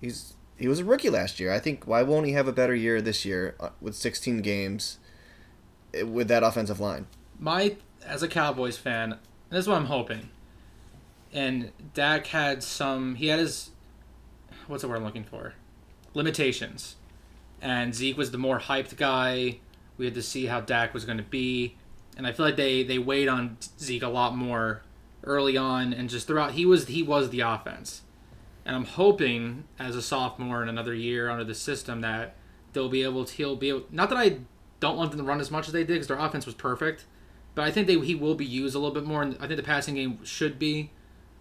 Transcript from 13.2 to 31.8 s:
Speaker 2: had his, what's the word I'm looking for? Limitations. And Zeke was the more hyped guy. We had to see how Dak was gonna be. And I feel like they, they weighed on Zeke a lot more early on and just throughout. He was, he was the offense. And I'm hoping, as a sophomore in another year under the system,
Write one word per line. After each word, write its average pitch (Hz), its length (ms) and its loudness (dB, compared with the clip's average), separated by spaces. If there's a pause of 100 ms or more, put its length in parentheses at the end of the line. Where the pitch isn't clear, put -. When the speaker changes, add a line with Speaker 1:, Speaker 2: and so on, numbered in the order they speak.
Speaker 2:
had 156 120 4
his, - 300 -2 (1000)
what's 143 160 -8
the 131 40 -4
word 120 100 -2
I'm 110 60 -4
looking 107 220 -8
for? - 280 -12 (600)
Limitations. 147 800 -2 (680)
And 123 320 -2
Zeke 131 240 -2
was 127 140 -2
the 123 60 -6
more 127 220 0
hyped 135 360 -4
guy. 127 640 0 (380)
We 127 80 -2
had 120 100 -2
to 120 80 -4
see 131 240 -4
how 120 140 -2
Dak 117 320 0
was 117 120 -8
gonna 110 180 -4
be. 127 520 -2 (420)
And 131 80 -8
I 123 60 -2
feel 156 140 0
like 151 100 4
they, 131 280 2
they 127 160 0
weighed 139 280 2
on 123 300 2 (220)
Zeke 127 240 -4
a 127 40 -2
lot 123 280 2
more 113 460 -2 (440)
early 139 320 4
on 127 340 0
and 123 180 -4
just 120 180 -6
throughout. 151 260 2
He 170 120 2
was, 170 220 8
he 156 160 -2
was 143 280 2
the 120 100 0
offense. - 640 -4 (640)
And 131 100 -2
I'm 127 100 -2
hoping, 139 800 4 (120)
as 127 200 -6
a 120 40 -4
sophomore 123 640 -2
in 113 60 -2
another 117 240 -4
year 120 360 -2
under 117 140 -2
the 110 120 -6
system, 131 460 -6